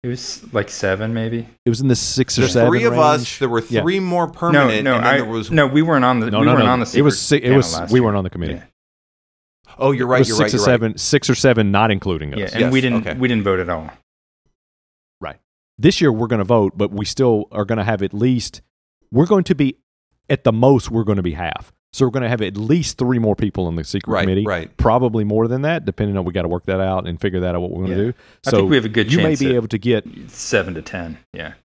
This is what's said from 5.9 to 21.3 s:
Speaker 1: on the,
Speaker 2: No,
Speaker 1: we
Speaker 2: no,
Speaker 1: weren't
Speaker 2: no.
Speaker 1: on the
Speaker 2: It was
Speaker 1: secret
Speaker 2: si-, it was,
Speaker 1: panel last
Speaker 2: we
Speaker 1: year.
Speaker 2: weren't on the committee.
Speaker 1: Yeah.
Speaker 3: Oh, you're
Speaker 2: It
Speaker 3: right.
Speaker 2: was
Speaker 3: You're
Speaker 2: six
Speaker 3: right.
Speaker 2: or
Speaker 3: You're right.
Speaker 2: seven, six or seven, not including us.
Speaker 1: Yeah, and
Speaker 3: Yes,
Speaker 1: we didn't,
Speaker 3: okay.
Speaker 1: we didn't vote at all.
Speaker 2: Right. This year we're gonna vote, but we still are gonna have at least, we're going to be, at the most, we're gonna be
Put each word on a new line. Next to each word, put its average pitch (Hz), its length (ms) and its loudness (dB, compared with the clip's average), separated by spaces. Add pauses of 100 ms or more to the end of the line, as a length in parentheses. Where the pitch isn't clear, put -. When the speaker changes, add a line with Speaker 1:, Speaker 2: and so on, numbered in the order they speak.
Speaker 1:
on 123 160 2
the, 113 100 -2
Speaker 2:
No, 104 100 0
Speaker 1:
we - 60 4
Speaker 2:
no, 123 60 4
Speaker 1:
weren't 123 140 4
Speaker 2:
no. 123 40 4
Speaker 1:
on 127 100 2
the 113 160 -4
Speaker 2:
It 131 60 4
was 147 180 4
Speaker 1:
secret 131 280 0
Speaker 2:
si-, 127 40 4
it 139 40 6
was, 127 100 4
Speaker 1:
panel 82 140 -6
last 101 120 -2
Speaker 2:
we 127 60 6
Speaker 1:
year. 120 60 4
Speaker 2:
weren't 104 140 2
on 95 60 -2
the 92 60 -6
committee. 85 240 -6
Speaker 1:
Yeah. - 100 -14 (1160)
Speaker 3:
Oh, 135 100 2
you're 127 160 -2
Speaker 2:
It 123 40 -4
Speaker 3:
right. 127 100 2
Speaker 2:
was 123 80 4
Speaker 3:
You're 113 80 0
Speaker 2:
six 107 160 2
Speaker 3:
right. - 20 -2
Speaker 2:
or - 40 0
Speaker 3:
You're 104 80 2
right. 131 60 6
Speaker 2:
seven, 113 260 0
six - 320 0
or 123 40 4
seven, 110 380 4
not 107 180 4
including 85 420 -4
us. - 60 -8
Speaker 1:
Yeah, 98 140 -6
and 117 80 -4
Speaker 3:
Yes, 123 120 2
Speaker 1:
we 131 80 4
didn't, 117 260 0
Speaker 3:
okay. 90 120 -6
Speaker 1:
we 127 100 0
didn't 113 160 0
vote 95 160 2
at 85 80 -6
all. 80 220 -6 (1300)
Speaker 2:
Right. 76 160 -12 (400)
This 165 240 4
year 147 120 4
we're 113 140 -2
gonna 110 180 -2
vote, 110 320 2
but 101 160 0
we 104 120 -4
still 117 480 0
are 104 120 -4
gonna 110 200 -4
have 104 180 -2
at 98 120 -4
least, 120 480 -2 (480)
we're 135 160 4
going 190 180 2
to 180 100 0
be, 139 220 0 (520)
at - 160 -2
the 117 80 4
most, 127 380 4
we're 113 140 -2
gonna 98 180 0
be 87 100 -2